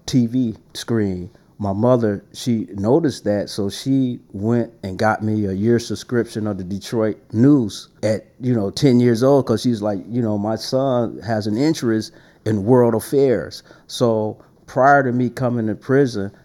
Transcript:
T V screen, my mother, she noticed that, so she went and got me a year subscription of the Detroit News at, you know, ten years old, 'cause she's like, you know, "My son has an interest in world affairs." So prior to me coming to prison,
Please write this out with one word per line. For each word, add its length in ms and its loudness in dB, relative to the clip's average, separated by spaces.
T 220 2
V 280 -2
screen, 560 -4
my 160 -4
mother, 500 0
she 400 -4
noticed 500 0
that, 260 -2
so 180 -4
she 520 -2
went 400 -2
and 160 -10
got 240 0
me 240 0
a 60 -2
year 260 2
subscription 640 -4
of 140 -6
the 40 -10
Detroit 540 -4
News 560 2
at, 240 -4
you 140 -2
know, 160 0
ten 300 4
years 240 4
old, 240 4
'cause 140 0
she's 200 -2
like, 260 -2
you 140 -4
know, 160 0
"My 180 -2
son 720 -2
has 220 -2
an 100 -2
interest 540 0
in 180 0
world 300 6
affairs." 720 0
So 500 -2
prior 340 6
to 100 0
me 200 0
coming 340 -2
to 80 -2
prison, 580 0